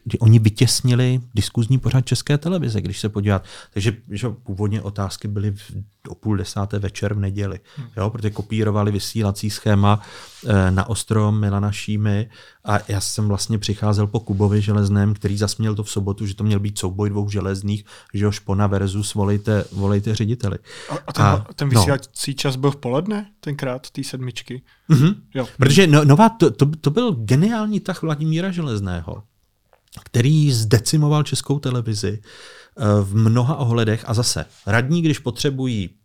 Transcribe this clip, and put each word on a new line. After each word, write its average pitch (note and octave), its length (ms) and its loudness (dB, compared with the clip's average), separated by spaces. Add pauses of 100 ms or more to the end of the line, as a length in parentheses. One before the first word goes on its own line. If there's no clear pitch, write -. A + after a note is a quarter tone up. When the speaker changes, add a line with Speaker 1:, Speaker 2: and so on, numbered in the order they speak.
Speaker 1:
Kdy - 140 -4
oni A2+ 200 8
vytěsnili B2 840 2 (140)
diskuzní A#2+ 440 0
pořad - 280 0
České C#3+ 320 0
televize, C#3+ 420 -2
když G2 200 -6
se A2 80 -2
podívat. G2+ 360 0 (280)
Takže, G#2+ 240 -2 (140)
že G2+ 180 -6
původně G2+ 540 -4
Otázky G2+ 460 -6
byly G#2 220 -4
v, G2+ 220 -10 (360)
o - 60 -14
půl G#2+ 220 -2
desáté G2 420 -4
večer G2 360 -4
v G#2 40 -2
neděli, G2 420 -4 (160)
Speaker 2:
Hmm. B2+ 100 -12 (100)
Speaker 1:
jo, G2+ 140 -2
protože G#2+ 200 -4
kopírovali G#2 640 0
vysílací G#2 580 -2
schéma, G2+ 500 4 (460)
eh, F#2+ 240 4
Na F#2 180 0
ostro G#2+ 440 0
Milana G#2 400 0
Šímy. G#2 580 -2 (340)
A G#2 140 0 (100)
já G2+ 120 -4
jsem - 280 -2
vlastně G#2 300 -2
přicházel G#2 480 0
po G#2 140 -2
Kubovi G#2 400 2
Železném, G2+ 540 2
který G2+ 240 -4
zas G2+ 180 -2
měl A2 180 -2
to G#2+ 80 -4
v - 80 -12
sobotu, G2+ 360 -4
že G2 80 -6
to G#2+ 100 -4
měl G#2 160 2
být G2+ 180 -6
souboj G2 320 -2
dvou G2+ 180 -2
železných, G2+ 560 -4 (300)
že G2 100 0
jo, G#2 80 2
Špona G2+ 340 0
versus G2 480 -2
volejte, G#2 580 0
volejte G2+ 420 0
řediteli. G#2 440 -2 (320)
Speaker 3:
A, - 40 -6 (120)
a - 60 -10
ten, A2 120 2
Speaker 1:
A, G2+ 220 2 (100)
Speaker 3:
ten C#3+ 120 -2
Speaker 1:
no. A#2+ 120 6
Speaker 3:
vysílací C3+ 540 -2
čas C#3 220 -2
byl C3+ 140 0
v C#3 60 -2
poledne, F#3+ 540 -4 (100)
tenkrát, C#3 500 -8
té C#3 140 -8
sedmičky? B2+ 580 -10 (260)
Speaker 1:
Mhm. D#3+ 260 6 (200)
Speaker 3:
Jo. B2+ 120 -2 (100)
Speaker 1:
Protože C#3+ 300 6
no-, D3+ 180 8
nová, D3+ 240 8
to, F3+ 220 4
to, - 160 2 (140)
to C#3+ 100 0
byl A3+ 220 0
geniální G3 680 0
tah G3 220 -8
Vladimíra D#3+ 480 -2
Železného, G2+ 720 -4 (840)
který D3 480 2
zdecimoval D3 680 2
Českou - 360 -4
televizi, A2 640 -4
eh, - 600 -20 (180)
v G2 160 -2
mnoha A#2+ 400 4
ohledech. A#2 500 0
A - 80 -2
zase, G#2+ 300 -2 (220)
radní, B2+ 360 0
když D#3 160 0
potřebují B2+ 720 -4 (140)